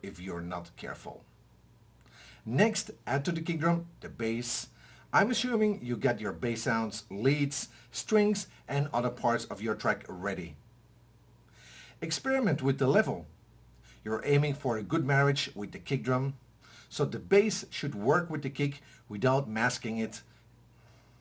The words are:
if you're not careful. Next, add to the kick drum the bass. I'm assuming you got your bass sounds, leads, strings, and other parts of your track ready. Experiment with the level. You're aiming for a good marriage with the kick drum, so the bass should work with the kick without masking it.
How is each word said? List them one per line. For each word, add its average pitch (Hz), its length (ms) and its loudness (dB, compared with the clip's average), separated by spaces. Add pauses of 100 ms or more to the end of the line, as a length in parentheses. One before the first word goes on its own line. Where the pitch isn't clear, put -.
if 87 180 -10
you're 87 220 -8
not 87 340 -8
careful. - 480 -12 (1200)
Next, 165 480 2 (160)
add 139 160 0
to 180 80 0
the 170 80 -2
kick 165 180 -2
drum 170 280 2 (140)
the - 100 -12
bass. 117 580 -4 (440)
I'm 202 180 6
assuming 214 520 0
you 120 140 -2
got 117 240 2
your 101 120 -2
bass 113 300 -4
sounds, 113 480 -2
leads, 143 580 0 (220)
strings, 208 560 2 (220)
and 143 240 0
other 120 180 0
parts 120 360 0
of 101 160 -10
your 110 120 0
track 104 320 -2
ready. 90 480 -6 (1500)
Experiment 202 640 0
with 135 160 2
the 131 80 4
level. 135 400 4 (760)
You're 110 220 -4
aiming 143 300 4
for 117 240 -2
a 104 40 -6
good 147 220 0
marriage 139 500 4
with - 180 -8
the 92 60 -10
kick 127 260 -4
drum, 131 300 0 (540)
so - 160 -2
the - 140 -2
bass 202 500 2
should 139 260 -6
work 156 360 2
with 151 100 -6
the 139 80 -4
kick 143 320 -2 (300)
without 127 360 2
masking 113 520 -2
it. 110 240 -4 (1000)